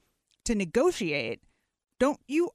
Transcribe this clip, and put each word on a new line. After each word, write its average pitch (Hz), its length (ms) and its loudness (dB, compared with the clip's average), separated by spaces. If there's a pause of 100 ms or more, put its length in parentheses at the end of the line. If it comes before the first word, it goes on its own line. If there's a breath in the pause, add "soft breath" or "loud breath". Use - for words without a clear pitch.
(460)
to 233 80 0
negotiate, 175 880 0 (580)
don't 277 280 2
you 330 280 0